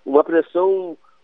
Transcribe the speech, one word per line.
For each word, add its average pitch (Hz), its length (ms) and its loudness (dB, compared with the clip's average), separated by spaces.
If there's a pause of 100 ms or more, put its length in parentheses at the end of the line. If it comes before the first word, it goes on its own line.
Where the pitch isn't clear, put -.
uma 139 180 4
pressão 175 720 -2 (260)